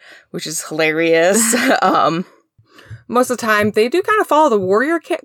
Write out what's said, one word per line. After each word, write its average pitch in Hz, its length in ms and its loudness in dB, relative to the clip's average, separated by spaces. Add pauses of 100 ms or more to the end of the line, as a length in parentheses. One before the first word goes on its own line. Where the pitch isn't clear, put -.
(300)
which - 160 -12
is - 220 -10
hilarious. 165 840 0
<laughs> 247 280 0
Um, 170 420 0 (840)
most 247 240 0
of 247 60 -4
the 233 100 -8
time, 214 260 0
they 220 180 2
do 349 120 0
kind 427 180 0
of 359 60 -2
follow 302 240 4
the 214 80 2
warrior 220 420 0
ca-, - 240 -6